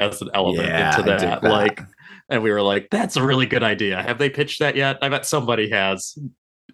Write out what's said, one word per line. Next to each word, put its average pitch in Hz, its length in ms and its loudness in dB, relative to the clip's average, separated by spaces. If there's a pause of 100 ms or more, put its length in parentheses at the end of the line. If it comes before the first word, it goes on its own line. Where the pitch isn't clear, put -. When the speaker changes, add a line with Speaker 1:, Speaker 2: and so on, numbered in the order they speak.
Speaker 1:
as 104 220 -2
an - 100 -10
element 90 360 0
Speaker 2:
Yeah, 80 200 2 (100)
Speaker 1:
into - 40 2 (100)
Speaker 2:
I 95 60 2
dig 92 100 0
Speaker 1:
that. - 140 -4
Speaker 2:
that. - 80 4
Speaker 1:
Like, 104 300 2 (500)
and 120 120 0
we 110 80 2
were 104 120 2
like, 101 280 0
"That's 208 260 -2
a 131 80 0
really 131 220 2
good 123 160 2
idea." 101 400 0
Have 117 160 -4
they 143 120 2
pitched 143 300 -4
that 147 160 2
yet? 135 260 0
I 139 60 0
bet 135 180 -2
somebody 117 440 0
has. 95 460 -2 (580)